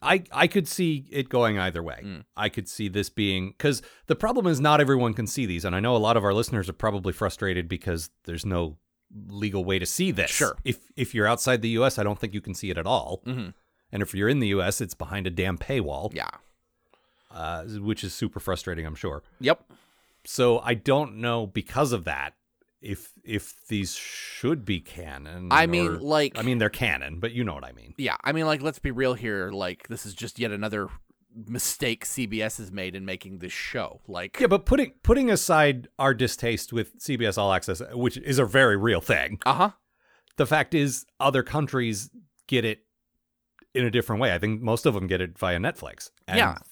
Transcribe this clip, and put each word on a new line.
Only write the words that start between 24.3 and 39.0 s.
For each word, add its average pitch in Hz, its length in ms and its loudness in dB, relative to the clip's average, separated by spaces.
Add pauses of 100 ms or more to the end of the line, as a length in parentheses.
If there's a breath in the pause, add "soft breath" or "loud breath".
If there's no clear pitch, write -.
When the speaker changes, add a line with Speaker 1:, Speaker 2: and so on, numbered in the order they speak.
Speaker 1:
be 95 160 -2
canon 82 680 -12
Speaker 2:
I 160 160 6
mean, 170 220 2
Speaker 1:
or, 165 100 -4
Speaker 2:
like 147 400 2
Speaker 1:
I 110 40 -2
mean, 123 160 2
they're 107 120 4
canon, 78 480 -2
but 117 140 -4
you 120 120 -2
know 90 100 -4
what 67 100 -12
I 64 80 -16
mean. 57 260 -20
Speaker 2:
Yeah, 117 240 -2
I 131 100 -2
mean, 160 140 0
like, 151 160 0
let's 147 160 -4
be 143 140 -4
real 127 220 2
here. 101 360 -4
Like, 95 380 -6
this 113 180 -10
is 101 80 -12
just - 240 -12
yet 113 120 -2
another 104 380 -4 (580)
mistake 117 580 -4
C 127 220 -4
B 107 160 -4
S 110 160 -4
has 95 140 -12
made 92 240 -6
in 95 80 -10
making 95 340 -10
this 87 140 -10
show. - 560 -6
Like 90 320 -8
Speaker 1:
Yeah, 254 80 4
but 196 180 4
putting, 262 280 4 (100)
putting 247 260 6
aside 151 580 4 (100)
our 139 160 4
distaste 117 580 -2
with 117 260 -2
C - 180 -2
B 117 100 0
S 101 120 0
All 101 140 4
Access, 90 280 0 (120)
which 123 240 0
is 139 240 2
a 131 40 8
very 113 320 6
real 98 240 4